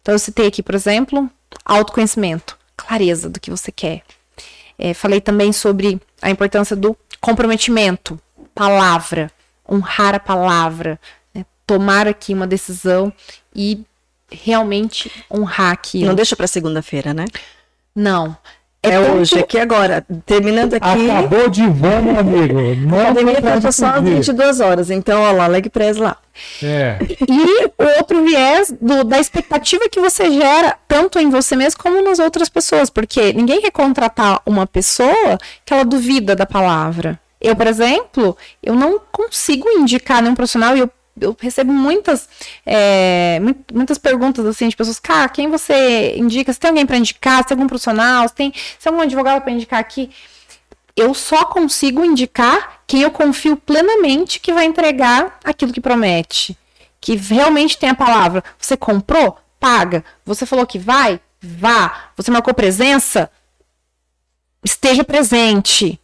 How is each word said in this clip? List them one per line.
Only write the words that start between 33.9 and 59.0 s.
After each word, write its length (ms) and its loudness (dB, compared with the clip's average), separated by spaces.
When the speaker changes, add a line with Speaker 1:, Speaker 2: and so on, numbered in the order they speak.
Speaker 1:
uma 220 0
pessoa 720 0
que 80 -2
ela 100 2
duvida 520 0
da 100 -2
palavra. 760 -2
Eu, 140 2
por 120 0
exemplo, 720 0
eu 140 -2
não 240 2
consigo 580 -2
indicar 520 2
nenhum 140 2
profissional 420 0
e 40 2
eu, 80 0
eu 200 -4
recebo 340 -2
muitas, 560 0
é, 800 2
mui-, 140 0
muitas 240 -2
perguntas, 480 0
assim, 240 -2
de 60 -6
pessoas, 240 -4
"Cá, 300 0
quem 200 -4
você 680 0
indica? 380 -2
Você 60 -8
tem 100 2
alguém 160 2
pra 120 -2
indicar? 400 0
Você 120 0
tem 60 0
algum 120 0
profissional? 600 0
Você 80 -8
tem, 160 -4
você 320 -16
tem 100 0
algum 80 0
advogado 400 0
pra 100 -6
indicar 280 -4
aqui?" 320 -8
Eu 180 2
só 320 0
consigo 580 0
indicar 840 0
quem 140 2
eu 100 2
confio 440 0
plenamente 840 0
que 120 -4
vai 140 2
entregar 760 0
aquilo 280 -4
que 80 -6
promete, 800 -2
que 160 -2
realmente 600 2
tem 120 -2
a 60 0
palavra. 480 2
Você 180 -2
comprou? 640 0